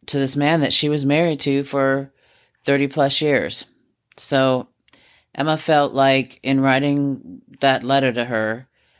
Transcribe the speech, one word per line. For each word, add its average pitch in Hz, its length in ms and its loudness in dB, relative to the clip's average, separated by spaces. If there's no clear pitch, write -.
to - 120 -6
this 135 200 -2
man 151 240 2
that 139 100 0
she - 160 2
was 147 160 0
married 151 380 0
to 139 240 0
for 135 480 -2
thirty 139 240 0
plus 139 320 0
years. 135 460 -2
So 131 520 -2
Emma 156 240 -2
felt 147 340 2
like 135 520 2
in 135 160 0
writing 135 840 0
that 135 220 2
letter 135 300 0
to 120 100 -2
her 113 440 -4